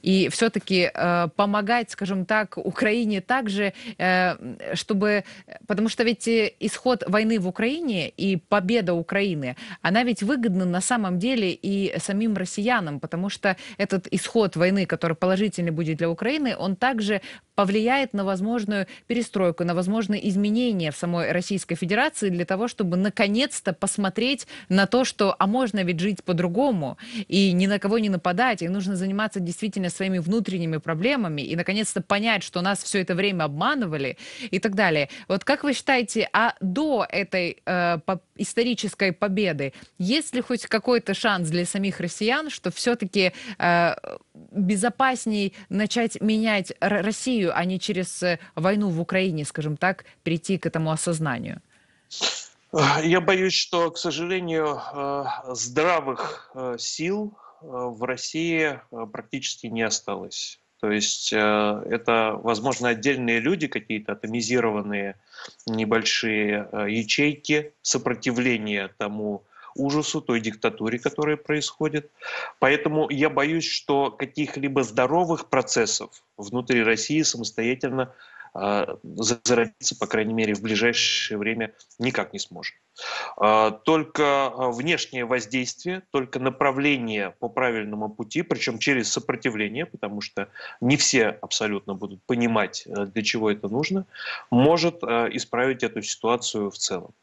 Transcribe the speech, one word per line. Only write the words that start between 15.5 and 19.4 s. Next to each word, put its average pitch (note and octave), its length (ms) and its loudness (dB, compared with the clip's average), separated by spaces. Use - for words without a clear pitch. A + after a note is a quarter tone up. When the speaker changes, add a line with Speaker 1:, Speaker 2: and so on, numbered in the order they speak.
Speaker 1:
будет D#3+ 240 -2
для E3 140 0
Украины, A#3+ 440 -2
он F#3+ 220 -2
также G#3+ 460 0
повлияет A3 600 2
на G3 100 -2
возможную G3+ 640 -2
перестройку, F#3+ 580 0